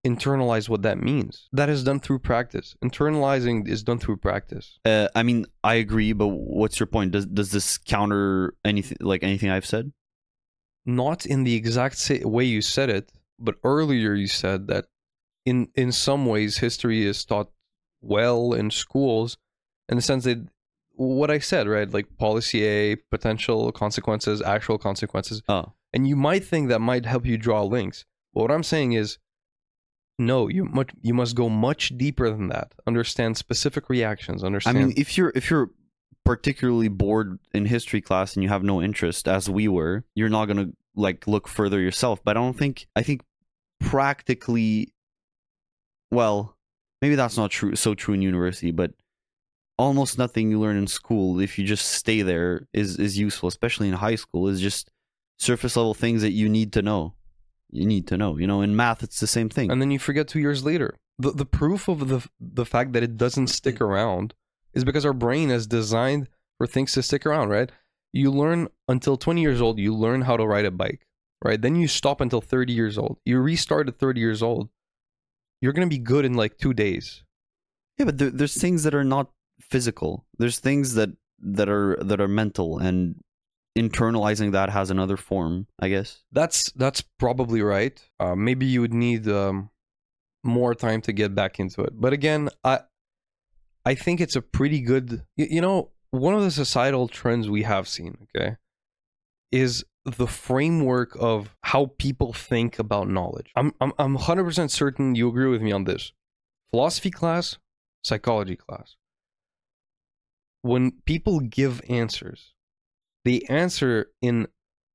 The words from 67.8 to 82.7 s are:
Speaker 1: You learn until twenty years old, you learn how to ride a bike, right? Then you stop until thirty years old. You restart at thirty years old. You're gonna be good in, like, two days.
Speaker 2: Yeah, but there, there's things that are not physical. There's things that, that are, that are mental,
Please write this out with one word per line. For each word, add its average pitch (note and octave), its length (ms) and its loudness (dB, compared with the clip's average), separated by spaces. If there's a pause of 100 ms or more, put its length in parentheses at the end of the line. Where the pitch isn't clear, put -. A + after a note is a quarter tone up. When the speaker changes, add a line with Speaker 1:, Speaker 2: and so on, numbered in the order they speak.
Speaker 1:
You C#3 180 4
learn D#3 380 2 (180)
until C3+ 300 2
twenty E3+ 240 0
years C3+ 220 2
old, A2+ 160 2
you G#2 160 0
learn A2+ 280 0
how B2 140 2
to A2 100 2
ride G#2 200 2
a F#2+ 40 0
bike, F#2+ 360 -6 (360)
right? G#2+ 180 0
Then C3 160 2
you E3+ 120 4
stop - 320 0
until B2 220 0
thirty B2+ 320 0
years A2 240 0
old. A2 260 -4
You A#2+ 140 4
restart D3 500 2
at A#2+ 100 -8
thirty C3 220 0
years A2+ 220 0
old. A2+ 260 -2 (920)
You're C3 100 2
gonna F3 140 2
be D3+ 120 0
good B2+ 280 2
in, B2 80 0
like, A2 240 0
two C3+ 160 0
days. G#2 500 -2 (720)
Speaker 2:
Yeah, C#4+ 80 2
but D3 140 0
there, C#3 120 2
there's C#3 300 -2
things F3 220 2
that D3+ 120 2
are C#3 100 2
not C3+ 260 0 (300)
physical. - 640 -4 (140)
There's A#2 200 0
things C3+ 360 0
that, G#2+ 160 2 (280)
that G2+ 300 0
are, G2+ 320 2
that G2 200 0
are G2+ 60 2
mental, G2 520 -2